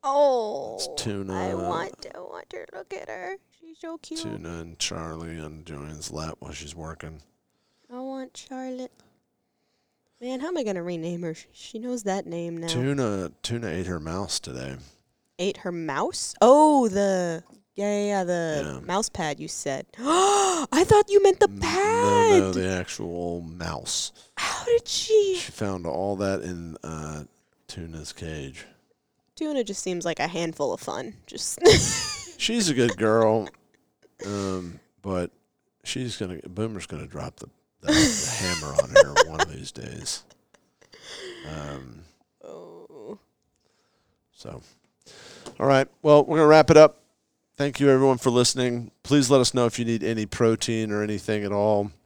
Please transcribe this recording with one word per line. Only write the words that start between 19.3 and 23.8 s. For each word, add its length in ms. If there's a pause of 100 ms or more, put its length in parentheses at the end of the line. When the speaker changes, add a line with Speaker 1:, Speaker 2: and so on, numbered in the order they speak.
Speaker 1:
you 100
said. 440
<gasps> 60
I 840
thought 260
you 120
meant 160
the 100
Speaker 2:
N-, 120
Speaker 1:
pad. 680
Speaker 2:
no, 100
no, 120
the 160
actual 760
mouse. 680 (260)